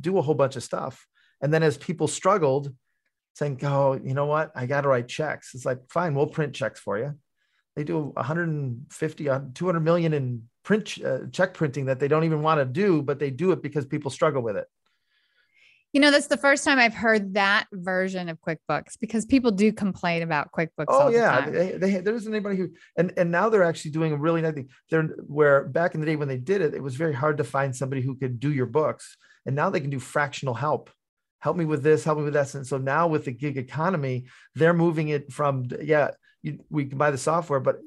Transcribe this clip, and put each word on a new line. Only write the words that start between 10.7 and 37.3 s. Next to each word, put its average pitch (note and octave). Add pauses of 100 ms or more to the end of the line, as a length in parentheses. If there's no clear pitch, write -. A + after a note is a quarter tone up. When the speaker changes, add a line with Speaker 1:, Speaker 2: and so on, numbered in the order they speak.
Speaker 1:
ch-, -
uh, C3
check F#3
printing C#3
that C3
they C#3+
don't D#3
even D#3
wanna D#3
do, D#3
but C3+
they C#3+
do D#3+
it C#3
because C#3+
people D3
struggle C#3
with G#2+
it. F2 (1300)
Speaker 2:
You C#4
know, C#4+
that's C#4+
the D4
first C#4
time C#4
I've A#3
heard G#3+
that G3+
version F#3
of E3
QuickBooks, -
because A3
people B3
do G#3
complain F3
about D#3+
QuickBooks D#3+
Speaker 1:
Oh, C4+
Speaker 2:
all D4
the A#3
Speaker 1:
yeah. D#3
Speaker 2:
time. C#3+
Speaker 1:
They, F3+
they, F#3+
there G#3
isn't A3
anybody G3+
who, F#3 (280)
and, F3+
and F3
now F3+
they're G#3+
actually E3
doing D#3+
a D3
really D#3+
nice D#3+
thing. C3 (200)
They're, D#3+ (200)
where C#3+
back E3
in D#3+
the D3+
day D#3
when D3
they C3+
did F#3
it, D3+
it -
was C3
very D#3
hard D3
to D3
find C3+
somebody C3+
who C3
could B2
do C#3+
your B2+
books. A#2+ (300)
And C3+
now D#3
they G3
can C#3+
do C3+
fractional C#3
help. D3 (480)
"Help D#3+
me E3+
with D3+
this, D#3
help D3+
me D3+
with D3
that." C#3+
And C3
so C#3+
now C3+
with D#3
the C#3
gig B2+
economy, C3+ (300)
they're D#3+
moving E3
it C#3+
from, C3+ (140)
yeah, D3+ (320)
you, D3+ (120)
we D3
can C3
buy D3
the C3+
software, D#3